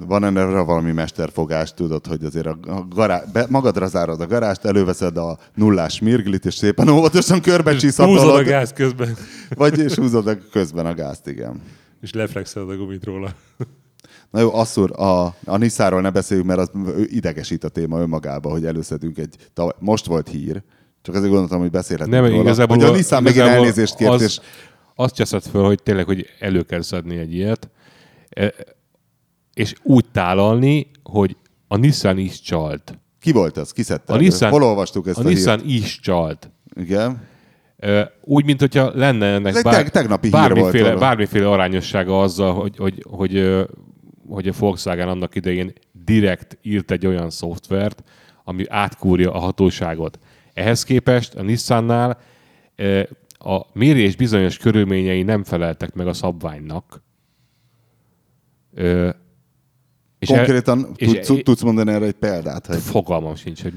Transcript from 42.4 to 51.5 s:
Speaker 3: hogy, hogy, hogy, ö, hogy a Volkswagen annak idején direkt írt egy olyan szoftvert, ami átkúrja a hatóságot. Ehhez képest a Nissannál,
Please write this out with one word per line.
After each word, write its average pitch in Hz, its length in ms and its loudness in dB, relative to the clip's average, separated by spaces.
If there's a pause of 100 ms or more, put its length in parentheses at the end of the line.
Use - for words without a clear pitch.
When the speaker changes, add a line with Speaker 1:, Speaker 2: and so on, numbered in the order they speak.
Speaker 3:
hogy, 98 240 -6
hogy, 95 320 -4
hogy, 95 260 -4
ö, 95 280 2 (640)
hogy 95 180 -8
a 95 120 -2
Volkswagen 92 480 -2
annak 90 280 -6
idején 90 380 -4 (320)
direkt 104 560 0
írt 104 300 -4
egy 92 160 -2
olyan 87 220 -2
szoftvert, 95 720 -6 (400)
ami 92 240 -8
átkúrja 92 640 0
a 90 60 -6
hatóságot. 87 800 -2 (340)
Ehhez 110 300 0
képest 123 520 0
a - 60 -10
Nissannál, 117 760 -2 (580)